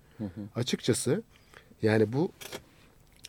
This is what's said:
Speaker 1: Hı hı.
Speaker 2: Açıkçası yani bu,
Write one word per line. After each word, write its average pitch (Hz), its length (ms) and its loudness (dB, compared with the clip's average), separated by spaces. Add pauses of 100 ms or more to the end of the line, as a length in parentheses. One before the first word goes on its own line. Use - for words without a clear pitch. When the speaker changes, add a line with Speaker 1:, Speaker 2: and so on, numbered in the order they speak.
(180)
Speaker 1:
Hı 110 60 -8
hı. 98 60 -6 (260)
Speaker 2:
Açıkçası 127 680 0 (600)
yani 110 300 4
bu, 151 200 0 (960)